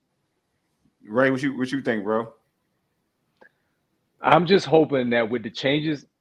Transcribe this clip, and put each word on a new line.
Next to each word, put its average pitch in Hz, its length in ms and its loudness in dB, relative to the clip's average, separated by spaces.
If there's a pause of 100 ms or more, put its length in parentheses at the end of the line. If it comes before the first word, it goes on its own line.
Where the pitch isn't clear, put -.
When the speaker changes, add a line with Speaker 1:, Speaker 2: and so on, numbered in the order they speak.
(1080)
Speaker 1:
Ray, 127 240 2
what 131 120 -2
you, 139 160 -4
what 127 120 -4
you 139 120 -6
think, 110 220 -2
bro? 110 280 -2 (1900)
Speaker 2:
I'm 156 240 4
just 180 200 4
hoping 135 440 2
that 117 180 0
with 117 140 -4
the 113 80 -10
changes 147 560 -4 (140)